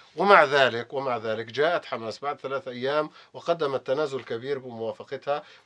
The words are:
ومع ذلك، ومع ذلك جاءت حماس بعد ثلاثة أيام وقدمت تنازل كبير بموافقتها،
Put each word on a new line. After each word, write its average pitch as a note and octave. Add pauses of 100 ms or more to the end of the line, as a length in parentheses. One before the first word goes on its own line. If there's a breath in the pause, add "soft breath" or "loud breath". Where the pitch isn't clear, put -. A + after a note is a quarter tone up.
(160 loud breath)
ومع F3+
ذلك، B2+
ومع C3+
ذلك A2
جاءت D3
حماس A2+
بعد C#3
ثلاثة C3+
أيام C#3 (240 loud breath)
وقدمت D#3
تنازل C3+
كبير C3
بموافقتها، B2+ (240 loud breath)